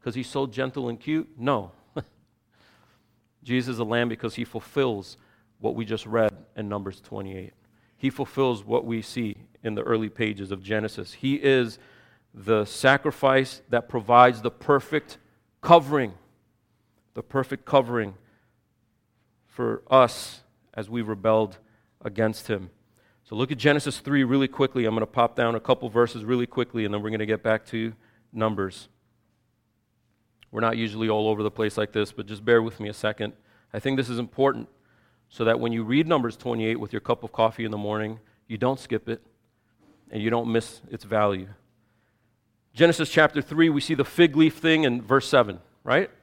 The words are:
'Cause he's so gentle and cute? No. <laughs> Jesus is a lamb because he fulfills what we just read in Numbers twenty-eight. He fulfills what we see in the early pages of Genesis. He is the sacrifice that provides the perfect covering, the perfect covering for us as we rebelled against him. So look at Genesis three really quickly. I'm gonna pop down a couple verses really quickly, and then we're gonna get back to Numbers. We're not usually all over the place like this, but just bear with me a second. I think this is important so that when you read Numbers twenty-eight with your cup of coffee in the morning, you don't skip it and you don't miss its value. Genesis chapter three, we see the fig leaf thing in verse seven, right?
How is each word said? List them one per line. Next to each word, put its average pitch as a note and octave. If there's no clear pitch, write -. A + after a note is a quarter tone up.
'Cause A#2
he's B2+
so C#3
gentle B2+
and A#2
cute? D#3
No. A#2
<laughs> D3
Jesus B2
is A#2
a A#2
lamb A#2+
because A2+
he A#2+
fulfills A2+
what A2
we A2+
just G#2
read G#2+
in G#2+
Numbers G2
twenty-eight. F#2+
He C3+
fulfills C3
what A2+
we A2+
see G#2+
in A2
the G#2+
early A2
pages G2+
of F#2+
Genesis. G#2+
He C3+
is C3
the G#2
sacrifice C3+
that A#2
provides A#2+
the A#2
perfect -
covering, C#3+
the A2+
perfect -
covering A#2
for A#2
us -
as G2+
we A#2
rebelled G#2+
against A2
him. F#2+
So -
look B2+
at C#3
Genesis D3
three C#3
really C3
quickly. C3
I'm A2
gonna A2
pop A#2+
down A#2
a A2
couple B2+
verses A2+
really B2
quickly, A#2+
and G#2
then G#2
we're G#2+
gonna A2
get G#2+
back A2
to A2+
Numbers. G#2
We're A2
not A2+
usually A2
all G#2+
over G#2+
the G#2+
place G#2+
like G#2
this, G#2
but G2
just G#2
bear A#2
with A2+
me G#2
a G#2
second. G#2+
I G2+
think C3+
this B2
is A#2+
important A#2+
so -
that A#2
when A#2
you A2+
read C3+
Numbers C3
twenty-eight A2+
with G#2+
your A2
cup -
of A2
coffee A2+
in G#2+
the G#2
morning, G#2+
you A2+
don't B2+
skip -
it A2+
and A2
you A2
don't A#2
miss -
its A2+
value. G2+
Genesis E3
chapter D3
three, D#3+
we C#3+
see D#3+
the C3+
fig E3
leaf D#3
thing D#3+
in A#2+
verse B2+
seven, G#2
right? C#3+